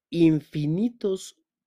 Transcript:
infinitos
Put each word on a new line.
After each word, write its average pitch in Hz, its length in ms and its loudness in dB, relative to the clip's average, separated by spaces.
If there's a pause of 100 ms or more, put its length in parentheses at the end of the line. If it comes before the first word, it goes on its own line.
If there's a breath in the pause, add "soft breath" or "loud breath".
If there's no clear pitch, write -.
infinitos 165 1300 -2 (300)